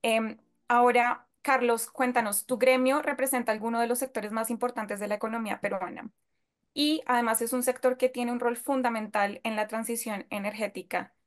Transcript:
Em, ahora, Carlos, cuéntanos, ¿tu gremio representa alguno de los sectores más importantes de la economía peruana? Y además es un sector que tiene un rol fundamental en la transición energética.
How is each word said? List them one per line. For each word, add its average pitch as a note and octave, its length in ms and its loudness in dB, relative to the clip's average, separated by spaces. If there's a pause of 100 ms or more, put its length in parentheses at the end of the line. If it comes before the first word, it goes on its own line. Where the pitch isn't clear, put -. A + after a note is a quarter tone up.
Em, A3 340 0 (320)
ahora, A#3+ 580 4 (160)
Carlos, A#3+ 480 2
cuéntanos, B3 560 0
¿tu B3+ 120 0
gremio B3+ 440 4
representa C4 480 -2
alguno A3+ 300 -2
de A#3 80 0
los A#3+ 100 0
sectores A#3+ 320 -6
más A3 200 -4
importantes A3 500 -4
de G#3 80 -4
la G#3 80 0
economía A3 440 -4
peruana? G3 500 -6 (640)
Y D4+ 340 0
además A#3+ 360 2
es A#3 100 -2
un B3+ 100 0
sector B3+ 340 2
que B3+ 120 2
tiene B3 240 -2
un A#3+ 80 -4
rol A#3+ 160 0
fundamental A3 880 0
en A3 120 -2
la G#3+ 120 0
transición A3 640 -4
energética. G3+ 840 -6 (120)